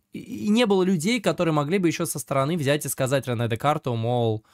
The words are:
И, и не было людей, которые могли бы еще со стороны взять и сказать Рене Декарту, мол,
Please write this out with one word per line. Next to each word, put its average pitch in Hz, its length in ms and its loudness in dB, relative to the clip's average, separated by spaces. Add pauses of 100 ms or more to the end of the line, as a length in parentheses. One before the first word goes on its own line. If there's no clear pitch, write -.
(120)
И, - 80 -12 (260)
и - 40 0
не 233 160 4
было 190 180 4
людей, 196 360 0
которые 165 340 0
могли 147 240 0
бы 175 100 2
еще 160 180 -2
со 147 140 -6
стороны 139 360 0
взять 147 300 0
и - 20 -6
сказать 131 380 -2
Рене 117 220 -2
Декарту, 135 480 0
мол, 113 580 0